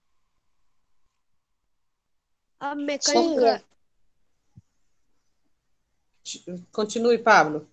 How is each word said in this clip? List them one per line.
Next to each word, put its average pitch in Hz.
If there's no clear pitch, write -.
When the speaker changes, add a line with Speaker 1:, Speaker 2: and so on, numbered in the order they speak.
Speaker 1:
A 285
mecânica 285
Speaker 2:
Continue, 226
Pablo. 160